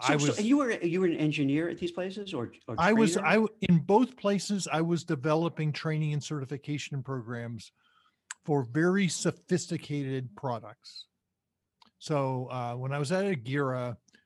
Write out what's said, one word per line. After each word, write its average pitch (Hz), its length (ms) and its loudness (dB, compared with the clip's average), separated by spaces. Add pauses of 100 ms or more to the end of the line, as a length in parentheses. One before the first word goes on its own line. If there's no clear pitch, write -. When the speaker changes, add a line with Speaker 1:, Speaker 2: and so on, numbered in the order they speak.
Speaker 1:
So, 131 120 2
Speaker 2:
I 151 40 4
Speaker 1:
so 147 100 2
Speaker 2:
was 208 160 0
Speaker 1:
you 254 140 4
were, 262 140 2 (120)
you 175 180 0
were 190 60 4
an 165 100 2
engineer 151 520 0
at - 80 -6
these 170 140 -4
places, 190 420 -8
or, 120 180 -4 (160)
or 117 120 -6
Speaker 2:
I 190 140 6
was, 220 200 6
Speaker 1:
trainer? 190 140 0
Speaker 2:
I 165 80 4
w-, 214 260 2
in 180 180 6
both 208 380 4
places, 202 540 -2
I 156 100 2
was 170 220 0
developing 156 680 0
training 156 420 -2
and 143 100 -2
certification 143 800 -6
programs 117 680 -8 (720)
for 139 200 2
very 175 440 4
sophisticated 143 1300 -2
products. 113 680 -8 (920)
So, 131 520 -2
uh, 123 220 -6
when 131 180 -6
I 143 80 -4
was 139 120 -2
at 185 140 0
Agira, 127 720 -2 (280)